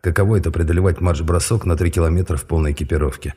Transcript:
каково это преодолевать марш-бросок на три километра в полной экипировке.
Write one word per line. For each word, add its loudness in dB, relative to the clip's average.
каково 2
это 0
преодолевать 2
марш-бросок 0
на 0
три 0
километра 0
в -6
полной 0
экипировке. -4